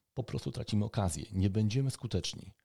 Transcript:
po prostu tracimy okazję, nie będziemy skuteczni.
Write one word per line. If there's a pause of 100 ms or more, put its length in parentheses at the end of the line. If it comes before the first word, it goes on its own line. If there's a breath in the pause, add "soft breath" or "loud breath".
(140 soft breath)
po
prostu
tracimy
okazję,
nie
będziemy
skuteczni. (120)